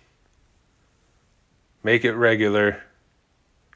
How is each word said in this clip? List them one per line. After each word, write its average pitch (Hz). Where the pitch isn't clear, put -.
make 113
it 117
regular, 107